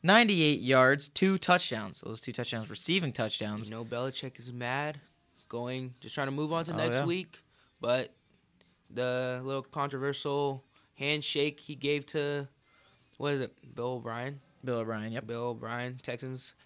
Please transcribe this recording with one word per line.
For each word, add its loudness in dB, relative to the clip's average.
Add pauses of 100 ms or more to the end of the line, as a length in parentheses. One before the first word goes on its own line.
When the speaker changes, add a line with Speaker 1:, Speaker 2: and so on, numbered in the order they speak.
Speaker 1:
ninety-eight 8
yards, 6
two 4
touchdowns. 0
Those -8
two -8
touchdowns -6
receiving 0
touchdowns. -4
Speaker 2:
You -8
know -8
Belichick -6
is -14
mad, -4 (480)
going, -6
just -12
trying -2
to -2
move -2
on -2
to -6
Speaker 1:
Oh, -2
Speaker 2:
next 0
Speaker 1:
yeah. 2
Speaker 2:
week. -4 (420)
But 0 (760)
the -2
little -4
controversial -2 (340)
handshake 0
he -12
gave 0
to, -2 (720)
what 0
is 0
it, -8
Bill -2
O'Brien? -6 (240)
Speaker 1:
Bill 0
O'Brien, -2
yep. -6
Speaker 2:
Bill -4
O'Brien, -6
Texans -8 (120)